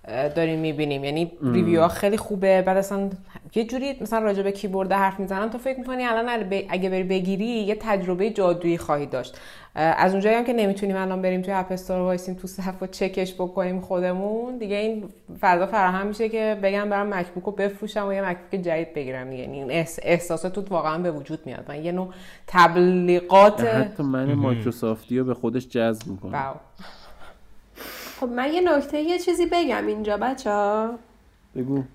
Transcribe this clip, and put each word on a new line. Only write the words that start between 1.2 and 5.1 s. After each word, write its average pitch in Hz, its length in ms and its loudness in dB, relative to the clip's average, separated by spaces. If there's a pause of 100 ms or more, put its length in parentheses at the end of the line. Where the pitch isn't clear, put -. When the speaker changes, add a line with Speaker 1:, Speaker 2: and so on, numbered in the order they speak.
Speaker 2:
ام. 127 100 2
Speaker 1:
ریویوها 165 360 4
خیلی 202 280 0
خوبه. 190 460 2
بعد 185 140 2
اصلاً 196 340 -2 (440)
یه 226 100 2
جوری 262 360 -4
مثلاً 220 180 -2
راجع 202 240 2
به 196 100 0
کیبورد 190 400 -2
حرف 196 280 2